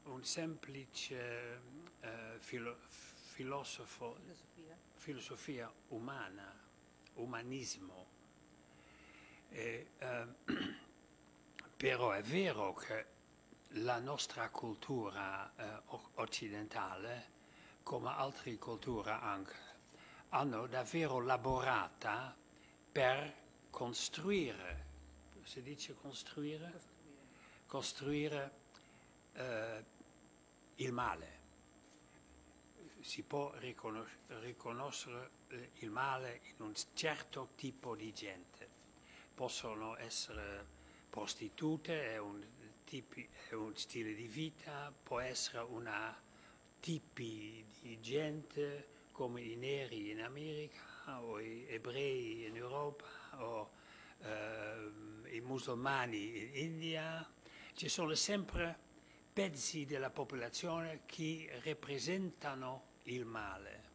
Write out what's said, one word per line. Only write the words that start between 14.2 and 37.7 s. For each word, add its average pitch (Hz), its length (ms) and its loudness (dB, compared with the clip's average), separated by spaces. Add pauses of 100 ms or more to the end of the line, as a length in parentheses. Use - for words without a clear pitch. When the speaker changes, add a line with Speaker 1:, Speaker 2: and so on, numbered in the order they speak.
Speaker 1:
cultura, 101 1040 0
eh, 107 300 -4
o-, 117 300 -8
occidentale, 107 1160 0 (500)
come 123 260 2
altre 135 480 0
culture 110 540 0
anche, 104 640 0 (560)
hanno 127 380 6
davvero 127 540 4
lavorato 123 1200 6 (480)
per 139 420 8 (360)
costruire, 120 1160 2 (580)
si - 180 -8
dice 139 340 -6
costruire? 151 760 -4
Speaker 2:
Costruire. 151 540 -14 (420)
Speaker 1:
Costruire, 143 840 2 (840)
eh, 113 500 0 (920)
il 131 160 4
male. 110 520 2 (1600)
Si - 240 -4
può 143 340 0
riconos-, 113 600 -6 (220)
riconoscere, 123 880 -4 (200)
eh, 123 260 -8
il - 140 -4
male 131 520 2 (140)
in 113 100 -6
un 107 80 -2 (200)
certo 147 600 2
tipo 127 400 -2